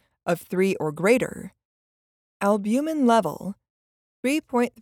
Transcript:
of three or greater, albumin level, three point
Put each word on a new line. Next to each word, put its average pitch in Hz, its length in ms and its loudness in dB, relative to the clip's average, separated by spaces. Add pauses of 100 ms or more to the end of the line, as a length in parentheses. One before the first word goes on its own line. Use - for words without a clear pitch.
(260)
of 175 140 0
three 190 360 0
or 151 160 -4
greater, 190 600 -2 (880)
albumin 240 640 0
level, 202 480 2 (680)
three 285 180 0
point 240 420 0